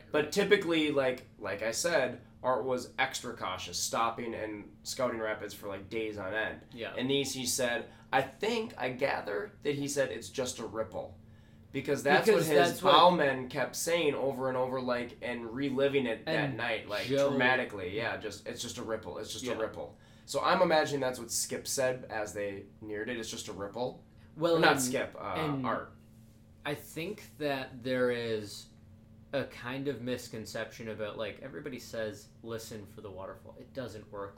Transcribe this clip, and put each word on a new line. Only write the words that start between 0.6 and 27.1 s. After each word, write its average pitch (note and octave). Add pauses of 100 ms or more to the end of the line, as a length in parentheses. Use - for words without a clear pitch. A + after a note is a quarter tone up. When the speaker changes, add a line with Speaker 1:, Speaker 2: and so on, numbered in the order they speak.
Speaker 1:
like, C3 (120)
like G2+
I A2+
said, C3 (220)
Art B2+
was B2+
extra B2+
cautious, F#2
stopping A#2
and G#2 (180)
scouting A#2+
rapids G#2+
for, -
like, F#2+
days A2
on F#2+
end. A2 (120)
Speaker 2:
Yeah. A2
Speaker 1:
And B2+
these, C#3
he C3
said, A#2+ (260)
I C3+
think, A3
I C3
gather C#3 (140)
that D3
he C#3
said C#3
it's -
just B2
a A2+
ripple. G#2 (560)
Because C3+
that's D#3
Speaker 2:
Because F3+
Speaker 1:
what D3+
his C#3
Speaker 2:
that's -
what C#3+
Speaker 1:
bowmen D3
kept B2
saying E3
over B2+
and B2+
over, B2+
like, A#2+
and A#2
reliving C3+
it A2
that - (180)
Speaker 2:
And B2+
Speaker 1:
night, A#2
like, G2+
Speaker 2:
Joe C#3
Speaker 1:
dramatically. A#2
Yeah, A2
just, G2
"It's A#2
just A2+
a A#2+
ripple. G#2
It's A2
just A2+
Speaker 2:
Yeah. A#2
Speaker 1:
a G#2
ripple." F#2 (300)
So -
I'm F3+
imagining D3+
that's B2+
what A#2
Skip -
said B2+
as G#2+
they G2+ (140)
neared G#2+
it. A#2+
"It's A2
just A2
a G#2+
ripple." G2+ (320)
Speaker 2:
Well, E3
Speaker 1:
Or D#3+
not D#3+
Speaker 2:
and, C3+
Speaker 1:
Skip, B2
uh, -
Speaker 2:
and C#3+
Speaker 1:
Art. A2 (760)
Speaker 2:
I D3
think F3 (140)